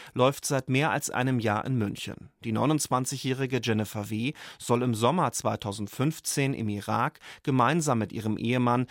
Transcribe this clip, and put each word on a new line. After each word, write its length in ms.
läuft 320
seit 240
mehr 220
als 180
einem 320
Jahr 240
in 120
München. 520
Die 80
neunundzwanzigjährige 1080
Jennifer 480
W. 220
soll 240
im 140
Sommer 380
zweitausendfünfzehn 1200
im 160
Irak 500
gemeinsam 560
mit 140
ihrem 240
Ehemann 540